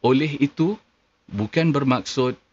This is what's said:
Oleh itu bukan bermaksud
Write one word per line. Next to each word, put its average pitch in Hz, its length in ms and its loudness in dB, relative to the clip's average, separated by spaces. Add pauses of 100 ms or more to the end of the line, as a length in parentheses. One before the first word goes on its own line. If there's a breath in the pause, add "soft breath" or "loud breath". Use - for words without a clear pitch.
Oleh 139 320 2
itu 160 400 0 (500)
bukan 127 460 0
bermaksud 127 640 0 (160)